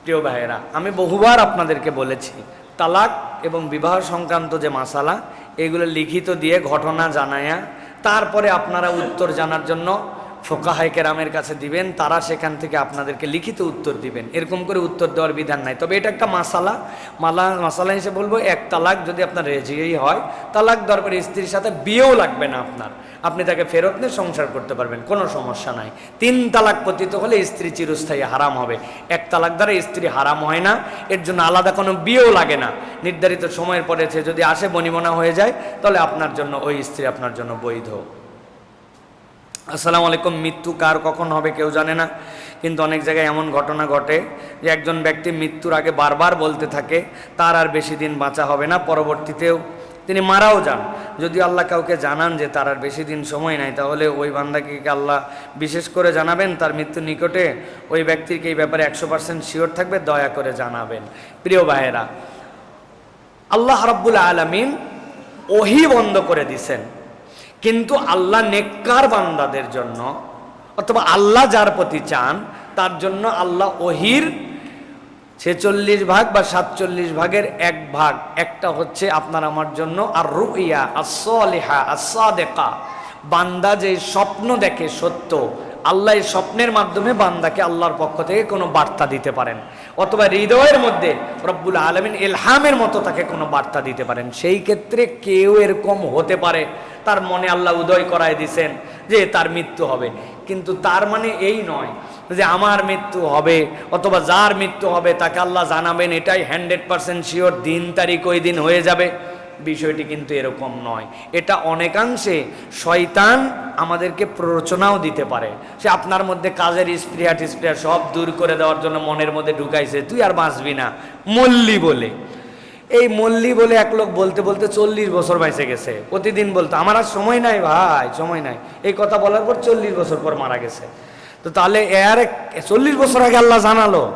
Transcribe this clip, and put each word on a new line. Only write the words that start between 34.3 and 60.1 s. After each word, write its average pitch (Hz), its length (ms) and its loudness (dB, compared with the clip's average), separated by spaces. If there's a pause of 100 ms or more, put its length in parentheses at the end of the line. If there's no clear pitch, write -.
আসে, 165 240 2
বনিবনা 170 440 0
হয়ে 165 220 2
যায়, 208 200 2 (280)
তাহলে 196 160 4
আপনার 156 360 0
জন্য 143 300 -6
ওই 143 200 -2
স্ত্রী 139 220 -8
আপনার 123 280 -4
জন্য 117 280 -10
বৈধ। 117 280 -6 (1800)
আসসালামু 170 380 0
আলাইকুম। 165 280 0
মৃত্যু 160 460 -6
কার 160 200 2
কখন 160 320 -4
হবে 156 200 0
কেউ 151 200 -2
জানে 156 240 0
না, 165 120 0 (540)
কিন্তু 165 220 -2
অনেক 156 200 -2
জায়গায় 156 220 2
এমন 156 260 -2
ঘটনা 147 360 -2
ঘটে 143 340 0 (420)
যে 160 60 0
একজন 160 340 -2
ব্যক্তি 156 280 -2
মৃত্যুর 156 420 -4
আগে 160 180 0
বারবার 147 440 2
বলতে 156 320 -2
থাকে 143 360 -2 (340)
তার 165 180 4
আর 160 120 4
বেশি 156 280 -4
দিন 151 200 -4
বাঁচা 139 300 -2
হবে 143 220 0
না, 175 100 2
পরবর্তীতেও 156 840 0 (480)
তিনি 190 140 0
মারাও 196 400 6
যান। 135 180 0 (400)
যদি 165 220 0
আল্লাহ 175 260 2
কাউকে 170 300 0
জানান 156 400 0
যে 147 100 -2
তার 139 200 -2
আর 139 80 0
বেশি 139 280 -8
দিন 151 200 -8
সময় 151 340 -4
নাই, 139 180 -4
তাহলে 151 320 0
ওই 147 240 -2
বান্দাকে 143 460 -4
কি 139 120 -6
আল্লাহ 143 320 0 (340)
বিশেষ 156 340 -6
করে 175 240 2
জানাবেন 170 420 0
তার 156 180 -2
মৃত্যু 151 280 -6
নিকটে? 160 520 -2 (360)
ওই 165 140 0
ব্যক্তির 160 360 -2
কি 160 80 -8
এই 160 80 -4
ব্যাপারে 156 280 0
একশো 147 240 -4
পার্সেন্ট 160 360 -4
শিওর 165 320 -2
থাকবে? 185 240 -2
দয়া 147 280 0